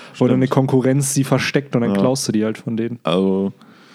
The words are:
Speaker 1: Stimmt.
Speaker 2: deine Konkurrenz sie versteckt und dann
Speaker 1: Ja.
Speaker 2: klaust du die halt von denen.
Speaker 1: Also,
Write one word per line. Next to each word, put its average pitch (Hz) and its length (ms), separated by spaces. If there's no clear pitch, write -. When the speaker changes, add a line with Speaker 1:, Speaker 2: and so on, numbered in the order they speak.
Speaker 1:
Stimmt. 127 160
Speaker 2:
deine 127 180
Konkurrenz 135 680
sie 135 100
versteckt 135 500
und 123 80
dann 113 120
Speaker 1:
Ja. - 60
Speaker 2:
klaust 127 280
du 120 40
die 107 120
halt 110 140
von 117 180
denen. 117 260
Speaker 1:
Also, 95 500